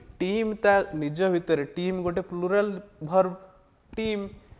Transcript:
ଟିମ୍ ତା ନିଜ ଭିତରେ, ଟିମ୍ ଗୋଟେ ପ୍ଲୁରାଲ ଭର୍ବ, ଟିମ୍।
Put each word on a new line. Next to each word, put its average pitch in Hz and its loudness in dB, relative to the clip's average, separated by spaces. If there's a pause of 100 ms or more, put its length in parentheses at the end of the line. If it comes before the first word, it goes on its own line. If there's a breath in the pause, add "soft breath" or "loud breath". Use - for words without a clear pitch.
(200)
ଟିମ୍ 214 0
ତା 202 4 (100)
ନିଜ 151 -2
ଭିତରେ, 175 2
ଟିମ୍ 180 -4
ଗୋଟେ 175 -2
ପ୍ଲୁରାଲ 185 -2 (220)
ଭର୍ବ, 180 2 (640)
ଟିମ୍। 214 -4 (300 loud breath)